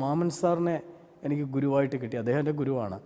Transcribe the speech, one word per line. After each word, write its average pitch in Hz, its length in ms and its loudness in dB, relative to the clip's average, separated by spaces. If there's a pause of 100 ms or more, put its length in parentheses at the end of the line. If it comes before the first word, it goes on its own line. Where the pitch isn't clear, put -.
മാമൻ 160 280 2 (100)
സാറിനെ 170 380 2 (480)
എനിക്ക് 147 200 0 (100)
ഗുരുവായിട്ട് 139 460 2
കിട്ടി. 117 200 -6
അദ്ദേഹം 120 220 2
എൻ്റെ 151 180 0
ഗുരുവാണ്. 120 440 -2